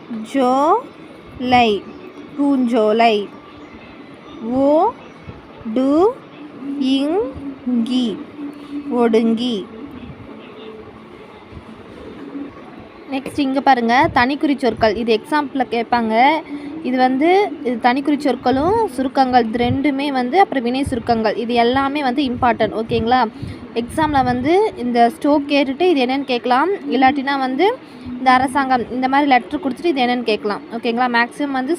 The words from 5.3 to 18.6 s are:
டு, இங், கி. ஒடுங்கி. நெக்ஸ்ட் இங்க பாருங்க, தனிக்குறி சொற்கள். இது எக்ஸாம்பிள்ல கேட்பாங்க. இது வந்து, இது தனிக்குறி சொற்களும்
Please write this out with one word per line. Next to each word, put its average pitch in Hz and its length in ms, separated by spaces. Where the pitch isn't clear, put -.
டு, 294 380
இங், 277 380
கி. 240 340
ஒடுங்கி. 226 760
நெக்ஸ்ட் 269 280
இங்க 269 220
பாருங்க, 254 540
தனிக்குறி 277 420
சொற்கள். 220 400
இது 226 200
எக்ஸாம்பிள்ல 269 540
கேட்பாங்க. 233 680
இது 254 140
வந்து, 311 540
இது 254 200
தனிக்குறி 269 360
சொற்களும் 294 680